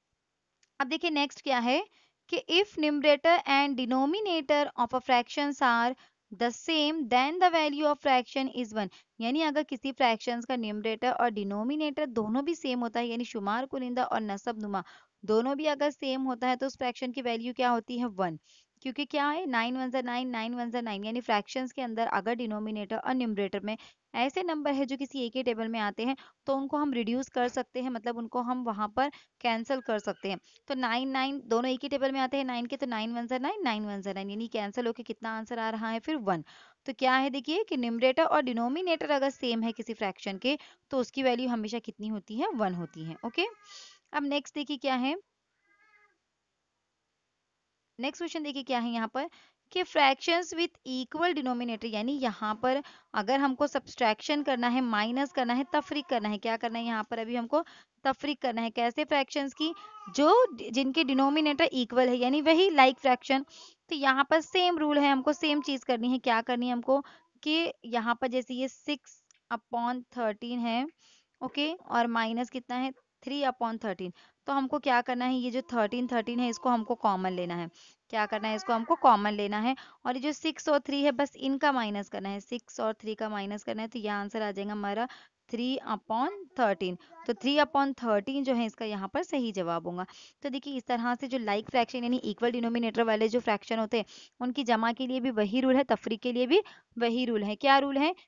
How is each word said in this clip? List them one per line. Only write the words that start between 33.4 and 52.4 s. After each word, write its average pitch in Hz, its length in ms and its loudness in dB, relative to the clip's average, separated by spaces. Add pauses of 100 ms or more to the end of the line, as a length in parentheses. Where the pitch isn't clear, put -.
नाइन 214 220 0
वन 202 160 -6
ज़ा 196 120 -4
नाइन, 196 160 -6
यानी 220 180 -6
कैंसिल 220 400 -4
होके 233 160 -4
कितना 220 340 -8
आंसर 226 220 -8
आ 220 100 -2
रहा 220 200 -4
है? 226 100 -2
फिर 311 160 -4
वन। 190 280 0 (420)
तो 269 80 -6
क्या 254 220 2
है 269 140 2
देखिए 285 340 -2
कि 339 140 -4
न्यूमरेटर 247 460 4
और 302 180 4
डिनोमिनेटर 285 680 0
अगर 277 180 2
सेम 233 340 -2
है 233 80 0
किसी 220 220 -6
फ्रैक्शन 196 440 -6
के 269 200 0 (320)
तो 269 80 -2
उसकी 254 260 -2
वैल्यू 247 260 2
हमेशा 226 300 -2
कितनी 214 280 -10
होती 214 320 -6
है? 370 100 0
वन 214 240 0
होती 165 300 -8
है। 160 120 -10 (100)
ओके, 330 200 -2 (680)
अब 294 100 -2
नेक्स्ट 285 320 -4
देखिए 294 220 -6
क्या 262 180 -2
है, 262 200 0 (2750)
नेक्स्ट 269 200 -6
क्वेश्चन 330 240 -6
देखिए 277 200 -6
क्या 247 160 -2
है 233 120 -4
यहाँ 226 160 -4
पर 277 220 -6 (420)
कि 359 120 -2
fractions 330 720 2
with 339 220 -2 (120)
equal 285 480 -2
denominator, 240 500 -4
यानी 220 260 -2
यहाँ 226 420 -2 (100)